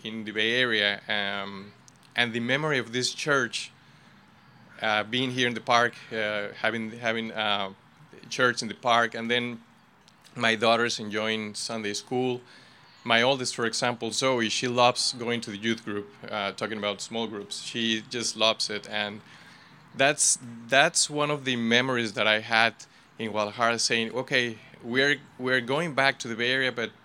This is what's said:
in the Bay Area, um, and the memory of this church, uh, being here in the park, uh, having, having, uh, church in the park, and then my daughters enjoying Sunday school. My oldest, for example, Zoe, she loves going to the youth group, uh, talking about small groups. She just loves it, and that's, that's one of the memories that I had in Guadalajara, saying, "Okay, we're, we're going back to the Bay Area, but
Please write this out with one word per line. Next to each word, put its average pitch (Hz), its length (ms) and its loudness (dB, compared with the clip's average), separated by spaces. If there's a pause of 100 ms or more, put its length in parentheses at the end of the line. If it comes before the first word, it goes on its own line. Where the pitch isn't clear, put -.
in 110 200 -8
the 107 80 -8
Bay 110 280 2
Area, 104 480 2
um, 101 640 -4 (440)
and 117 160 2
the 117 80 -2
memory 139 380 0
of 113 140 -6
this 123 220 -2
church, - 560 -2 (1120)
uh, 107 220 2
being 123 260 -2
here 123 180 0
in 120 60 -2
the 110 60 -8
park, 120 340 4 (180)
uh, 107 360 -2 (120)
having, 110 300 -2
having, 113 420 -4
uh, 101 380 0 (580)
church 120 320 2
in 117 80 -4
the 101 60 -8
park, 117 400 4
and 113 160 -4
then 120 280 -2 (800)
my 113 180 2
daughters 117 460 2
enjoying 107 540 -4
Sunday 107 400 -6
school. 127 480 -2 (600)
My 117 200 4
oldest, 127 340 0
for 123 80 -2
example, 117 480 -2
Zoe, 120 380 2
she - 180 -2
loves 123 460 4
going 120 260 -4
to 110 100 -10
the 101 60 -8
youth 110 260 -2
group, 101 260 -6 (220)
uh, 101 220 -2
talking 110 240 -4
about 101 240 -2
small 113 260 -4
groups. 101 360 -10
She 113 480 -2
just 117 260 -4
loves 110 320 2
it, 104 220 -8
and 104 320 -4 (760)
that's, 143 420 4 (300)
that's 147 400 6
one 147 220 0
of 139 160 -4
the 127 100 0
memories 117 560 2
that 107 140 0
I 107 140 4
had 113 340 2 (440)
in 113 120 -4
Guadalajara, 107 480 0
saying, 113 340 0
"Okay, 120 460 -2 (260)
we're, 131 320 2 (220)
we're 127 240 2
going 143 320 -2
back 135 240 4
to - 100 -8
the 113 80 -6
Bay 120 160 0
Area, 131 180 0
but 117 200 -4 (140)